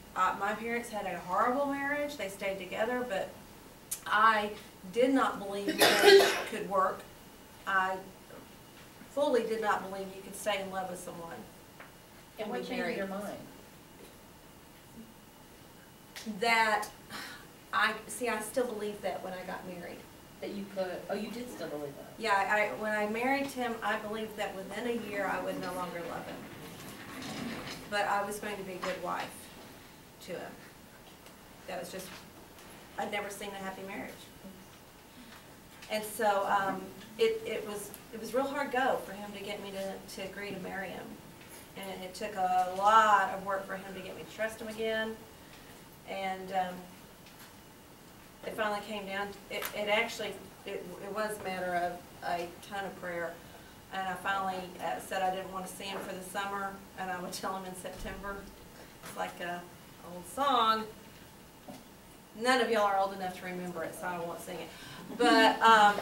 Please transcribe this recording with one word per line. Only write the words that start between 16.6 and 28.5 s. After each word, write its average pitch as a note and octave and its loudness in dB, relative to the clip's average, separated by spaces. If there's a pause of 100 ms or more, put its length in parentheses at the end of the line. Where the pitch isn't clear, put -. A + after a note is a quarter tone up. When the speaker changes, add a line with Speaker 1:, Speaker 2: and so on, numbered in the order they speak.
Speaker 1:
I, G#3+ 4 (100)
see, A#3+ -2
I A3 0
still - 0
believed G#3 -4
that F#3 -2
when F#3 -6
I F#3 -6
got F#3 -8
married. F3 -10 (420)
Speaker 2:
That G3 -6
you G3+ -6 (100)
could, F#3 -2
oh, G3 0
you A3 -4
did B3 -6
still - -8
believe D3 -6
that? - -14
Speaker 1:
Yeah, G#3+ -2
I, G3+ 4 (120)
when G#3+ 0
I G#3 2
married C4 2
Tim, A#3+ -2
I G#3 0
believed G#3+ -6
that F#3+ -4
within G3 -6
a A#3 0 (160)
year G3+ -2
I F#3 0
would F#3 -2
no F3+ -4
longer F3 -4 (120)
love E3 -6
him. - -8 (1500)
But G3+ 2
I G3+ 4
was G#3 -4
going G#3 -4